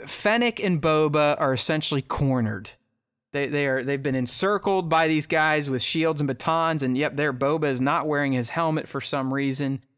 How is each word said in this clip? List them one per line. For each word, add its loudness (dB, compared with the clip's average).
Fennec 0
and 0
Boba 2
are 2
essentially 0
cornered. -2
They, -2
they -2
are, 0
they've -2
been 0
encircled 0
by 4
these 0
guys 2
with -2
shields 0
and 0
batons, 0
and 0
yep, -2
there, 0
Boba 0
is 0
not 0
wearing 0
his -2
helmet -2
for -8
some -4
reason. -2